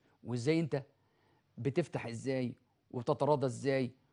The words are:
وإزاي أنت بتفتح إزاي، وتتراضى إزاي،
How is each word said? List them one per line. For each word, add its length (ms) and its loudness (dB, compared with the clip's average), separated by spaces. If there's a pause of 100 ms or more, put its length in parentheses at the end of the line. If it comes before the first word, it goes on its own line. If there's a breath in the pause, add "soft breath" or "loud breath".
(240)
وإزاي 360 2
أنت 220 -2 (760)
بتفتح 480 -2
إزاي، 480 -2 (360)
وتتراضى 560 2
إزاي، 440 0 (220)